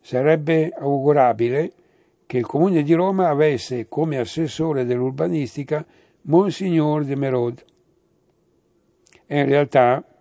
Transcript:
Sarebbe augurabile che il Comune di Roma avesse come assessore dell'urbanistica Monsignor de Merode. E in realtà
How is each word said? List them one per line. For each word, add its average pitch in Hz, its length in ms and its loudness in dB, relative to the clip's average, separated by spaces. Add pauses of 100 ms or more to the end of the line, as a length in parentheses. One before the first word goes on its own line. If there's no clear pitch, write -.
Sarebbe 156 680 0
augurabile 139 1000 0 (520)
che - 140 -4
il 117 80 -2
Comune 165 360 2
di 147 120 2
Roma 185 340 0
avesse 139 580 0
come 151 320 -4
assessore 147 680 -4
dell'urbanistica 139 960 -4 (380)
Monsignor 160 840 0
de 139 120 -6
Merode. 127 480 -4 (1600)
E 143 120 -4
in 143 80 2
realtà 139 560 4 (180)